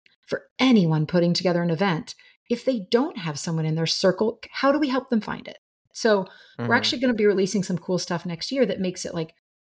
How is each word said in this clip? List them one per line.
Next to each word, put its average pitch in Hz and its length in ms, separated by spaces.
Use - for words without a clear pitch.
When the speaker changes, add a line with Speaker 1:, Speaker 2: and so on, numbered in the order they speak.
Speaker 1:
for - 160
anyone 170 480
putting 175 260
together 175 300
an 170 80
event. 170 420
If 240 140
they 233 280
don't 302 260
have 160 220
someone 160 260
in 156 100
their 165 120
circle, 196 520
how 277 200
do 294 60
we 294 120
help 254 200
them 220 120
find - 260
it? - 100
So 202 340
we're 120 60
Speaker 2:
Mm-hmm. 233 80
Speaker 1:
actually 254 280
gonna 254 140
be 208 100
releasing 190 380
some 185 160
cool 180 180
stuff 175 260
next 170 280
year 262 160
that 190 120
makes 180 240
it, - 120
like, 160 180